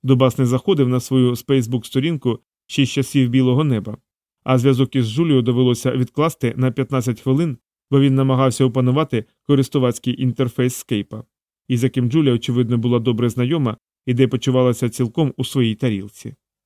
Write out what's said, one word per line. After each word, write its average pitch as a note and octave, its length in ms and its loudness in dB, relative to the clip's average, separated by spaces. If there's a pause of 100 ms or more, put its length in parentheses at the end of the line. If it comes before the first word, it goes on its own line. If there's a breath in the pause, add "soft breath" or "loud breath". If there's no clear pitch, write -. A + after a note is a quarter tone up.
Дубас B2+ 340 4
не C3 80 2
заходив C3 440 2
на B2+ 100 0
свою B2+ 320 2
Facebook-сторінку B2+ 1080 -2 (280)
ще C#3 180 0
з - 40 -6
часів C3 400 0
білого B2+ 340 2
неба, A2 340 -4 (460)
а B2+ 140 2
зв'язок C3 380 2
із B2 100 0
Джулією C3+ 360 0
довелося B2 500 0
відкласти B2+ 640 -2
на B2+ 140 0
п'ятнадцять B2+ 500 -4
хвилин, C#3 360 -2 (340)
бо C#3 80 2
він C3+ 160 2
намагався C3+ 500 2
опанувати B2+ 600 0 (180)
користувацький B2+ 800 0
інтерфейс B2 540 -2
скейпа, G#2+ 480 -8 (440)
із A#2+ 160 -2
яким B2 280 0
Джулія, C#3+ 220 2
очевидно, A#2+ 440 0
була A#2+ 220 0
добре A#2 300 0
знайома B2+ 480 -2 (280)
і B2+ 80 0
де B2 140 4
почувалася B2+ 640 0
цілком B2+ 480 -2
у C3 60 -4
своїй A2+ 320 -2
тарілці. G#2+ 600 -6 (300)